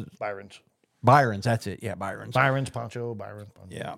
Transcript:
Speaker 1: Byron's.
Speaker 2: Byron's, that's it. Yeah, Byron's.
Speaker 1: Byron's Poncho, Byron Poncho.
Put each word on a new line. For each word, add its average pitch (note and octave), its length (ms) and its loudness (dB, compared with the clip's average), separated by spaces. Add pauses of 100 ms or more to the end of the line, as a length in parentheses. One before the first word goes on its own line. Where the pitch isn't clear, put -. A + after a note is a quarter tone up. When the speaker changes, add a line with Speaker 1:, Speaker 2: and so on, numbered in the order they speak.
(200)
Speaker 1:
Byron's. G2+ 400 -10 (420)
Speaker 2:
Byron's, A#2+ 440 6
that's A#2 200 0
it. F#2+ 160 -8
Yeah, G2+ 140 -6
Byron's. G2+ 380 -10
Speaker 1:
Byron's C3+ 380 2
Poncho, A#2+ 440 -8
Byron G#2 380 -12
Poncho. F#2 200 -20 (240)